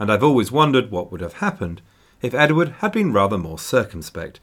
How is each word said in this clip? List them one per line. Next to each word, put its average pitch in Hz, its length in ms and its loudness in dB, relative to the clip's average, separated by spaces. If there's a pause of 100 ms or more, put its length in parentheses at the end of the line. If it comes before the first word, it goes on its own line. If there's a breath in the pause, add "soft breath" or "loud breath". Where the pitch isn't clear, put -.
And 104 100 -2
I've 107 140 2
always 123 260 4
wondered 135 400 2
what 90 220 -6
would 90 80 -10
have 85 140 -10
happened 92 460 -6 (420 soft breath)
if 120 120 -4
Edward 151 440 4
had 208 120 -2
been 208 220 0
rather 101 260 2
more 80 200 -8
circumspect - 840 -4